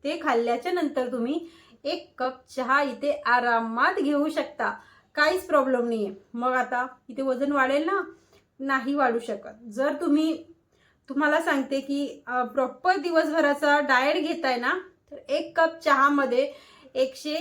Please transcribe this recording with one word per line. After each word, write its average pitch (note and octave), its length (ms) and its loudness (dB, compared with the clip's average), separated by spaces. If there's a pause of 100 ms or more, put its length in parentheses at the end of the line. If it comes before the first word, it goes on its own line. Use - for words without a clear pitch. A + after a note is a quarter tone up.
ते D4+ 180 -4
खाल्ल्याच्या A#3+ 500 0
नंतर C#4 400 -2
तुम्ही B3+ 280 -2 (440)
एक E4 240 -6 (120)
कप C4 180 -4 (120)
चहा C4 340 0
इथे C4+ 280 -2 (140)
आरामात A#3+ 760 2
घेऊ D4 300 0
शकता, A#3+ 400 -4 (460)
काहीच D#4+ 320 2
प्रॉब्लेम C4 400 2
नाहीये. G#3 260 -2 (200)
मग B3 200 -2
आता B3 320 0 (240)
इथे B3+ 120 -8
वजन C4+ 300 0
वाढेल C#4+ 340 2
ना? G4 140 0 (600)
नाही C4+ 360 -2
वाढू A#3+ 240 2
शकत. - 420 -10 (120)
जर C4+ 280 0
तुम्ही, D#4 320 2 (760)
तुम्हाला D4+ 320 2
सांगते C#4 400 0
की, C#4 460 -6
अ, B3 180 -2
प्रॉपर C#4 520 0
दिवसभराचा D4 840 2
डाएट C4+ 360 2
घेताय C#4+ 400 -2
ना B3+ 160 -2 (380)
तर - 60 -18 (120)
एक D4+ 300 -2
कप E4 200 2
चहामध्ये C#4 720 2 (440)
एकशे C4+ 460 -2